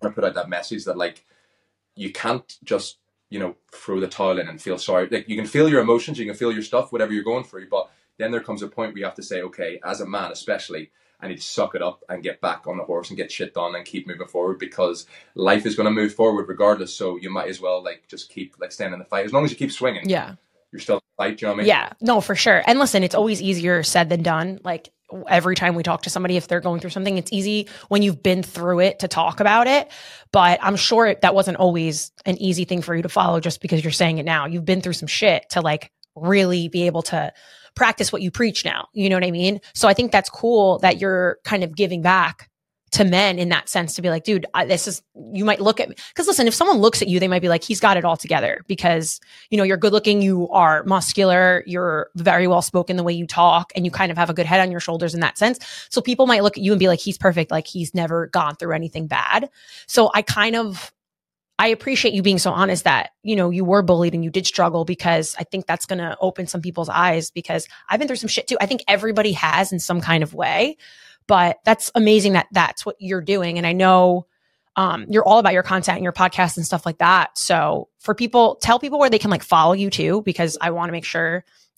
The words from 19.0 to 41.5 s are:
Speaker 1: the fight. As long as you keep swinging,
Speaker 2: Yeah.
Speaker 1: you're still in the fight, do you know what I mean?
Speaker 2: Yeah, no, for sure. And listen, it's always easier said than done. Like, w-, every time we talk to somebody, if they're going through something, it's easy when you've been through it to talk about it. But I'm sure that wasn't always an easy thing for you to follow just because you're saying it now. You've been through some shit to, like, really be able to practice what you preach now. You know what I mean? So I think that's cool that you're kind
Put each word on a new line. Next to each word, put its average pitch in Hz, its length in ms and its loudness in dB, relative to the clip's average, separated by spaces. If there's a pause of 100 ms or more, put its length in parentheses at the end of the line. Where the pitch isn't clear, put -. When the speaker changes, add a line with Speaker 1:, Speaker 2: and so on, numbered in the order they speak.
Speaker 1:
the - 40 -18
fight. 101 220 -4
As 110 60 -8
long 143 120 4
as 147 60 0
you - 60 -12
keep - 160 -6
swinging, 156 360 -4
Speaker 2:
Yeah. 185 260 -4 (360)
Speaker 1:
you're - 100 -16
still - 160 -2
in - 40 -4 (160)
the 98 80 -4
fight, 107 140 -6
do 110 80 -6
you - 20 -2
know 101 60 -2
what 104 60 -4
I - 20 -2
mean? 208 60 4
Speaker 2:
Yeah, - 240 0 (100)
no, 226 180 2
for 202 140 -4
sure. 185 320 2
And 247 120 4
listen, 220 240 2
it's 180 120 -2
always 214 260 0
easier 175 420 0
said 165 280 0
than 170 120 -2
done. 170 400 -2
Like, 170 280 -8 (180)
w-, 190 200 -16
every 180 260 2
time 175 200 0
we 170 80 -4
talk 170 200 -2
to - 80 -10
somebody, 180 260 -2
if 170 120 -2
they're 175 120 0
going 175 200 -2
through 175 100 -12
something, 190 260 -4
it's 180 160 -6
easy 208 360 -2 (200)
when 202 140 2
you've 185 200 0
been 185 200 2
through 175 380 -2
it 190 180 2
to 185 100 -6
talk 165 320 -2
about 220 280 4
it. 277 200 2 (440)
But 175 280 6
I'm 196 160 0
sure 226 380 2
that 180 200 4
wasn't 190 220 2
always 165 560 0 (140)
an 185 120 0
easy 180 260 -2
thing 175 180 -4
for 170 120 -4
you 165 80 -2
to 175 60 -4
follow 170 320 2
just 165 220 -6
because 160 200 0
you're 156 100 -4
saying 165 260 0
it 143 60 -6
now. 156 200 -2
You've 165 220 -6
been 185 160 0
through 175 120 -4
some 156 140 -10
shit - 420 2
to, 175 120 -2
like, 151 300 -2 (220)
really 180 540 2
be 170 180 0
able 165 180 -2
to 151 280 -4 (420)
practice 202 360 0
what 208 120 -4
you 180 80 -2
preach 226 340 -2
now. - 280 -6
You 196 160 0
know 190 80 2
what 180 80 0
I 180 60 0
mean? 185 300 -2 (140)
So - 120 2
I 196 80 6
think 240 160 0
that's 196 200 2
cool 214 480 2
that - 200 4
you're 185 460 0
kind 202 180 -2